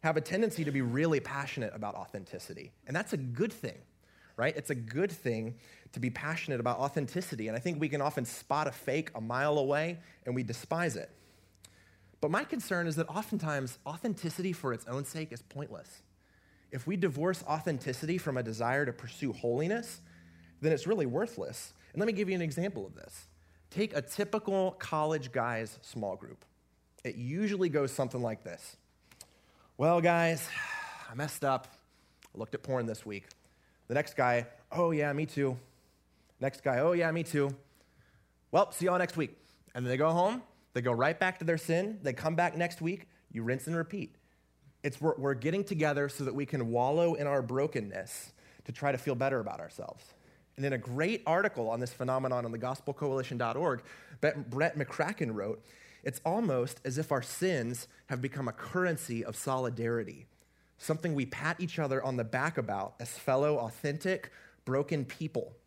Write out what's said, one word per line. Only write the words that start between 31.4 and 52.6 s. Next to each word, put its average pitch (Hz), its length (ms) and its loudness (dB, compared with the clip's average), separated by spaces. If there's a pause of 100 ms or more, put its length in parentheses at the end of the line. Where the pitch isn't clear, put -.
up. 131 240 2 (680)
I - 20 -12
looked 107 160 -8
at - 80 -4
porn 127 240 0
this 110 180 -6
week." 101 260 -10 (580)
The 120 80 0
next 147 200 0
guy, 123 300 4 (260)
"Oh, 170 200 2
yeah, 147 200 2
me 147 140 0
too." 139 320 0 (840)
Next 135 220 -2
guy, 131 160 2
"Oh, 156 140 6
yeah, 170 200 4
me 165 120 0
too." 139 320 0 (960)
"Well, 202 200 6
see - 140 -2
y'all 180 140 6
next 175 180 0
week." 151 180 -2 (380)
And 127 100 -4
then 123 60 0
they 127 80 2
go 156 140 6
home, 202 320 4 (300)
they 131 80 0
go 123 100 2
right 135 280 4
back 185 200 2
to 165 60 -4
their 165 120 4
sin, 185 460 0
they 135 100 0
come 160 220 0
back 165 200 4
next 170 240 -2
week, 170 280 -4 (240)
you 113 100 -6
rinse 127 240 0
and 165 100 -2
repeat. 165 400 -4 (680)
It's 139 180 -2
we're, 156 160 4
we're 139 160 2
getting 156 300 0
together 147 460 2
so 139 160 -4
that 131 100 -2
we 143 100 -2
can 127 240 -2
wallow 147 460 4
in 147 100 -2
our 139 160 2
brokenness 113 920 -2 (320)
to - 60 -10
try 143 200 0
to 131 80 2
feel 135 160 0
better 131 240 2
about 101 200 -6
ourselves. - 540 -12 (440)
And 135 80 -2
in 139 80 2
a 127 40 0
great 139 480 0
article 165 440 2
on 117 100 0
this 123 140 -4
phenomenon 127 520 0
on 117 60 -4
the 117 80 -4